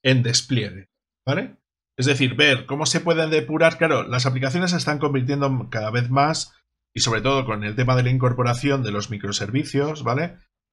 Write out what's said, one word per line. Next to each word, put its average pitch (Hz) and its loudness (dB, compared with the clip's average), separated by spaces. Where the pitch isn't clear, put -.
en 131 4
despliegue, 104 -2
¿vale? 170 -4
Es 127 0
decir, 131 2
ver 143 2
cómo 147 -4
se 170 0
pueden 165 0
depurar. 156 2
Claro, 151 2
las 123 -2
aplicaciones 135 0
se 175 0
están 151 -2
convirtiendo 139 0
cada 107 -4
vez 120 0
más, 139 0
y 101 -4
sobre 110 2
todo 135 2
con 107 -4
el 104 -6
tema 127 2
de 127 4
la 123 2
incorporación 127 2
de 107 -2
los 101 -4
microservicios, 135 -2
¿vale? 131 -2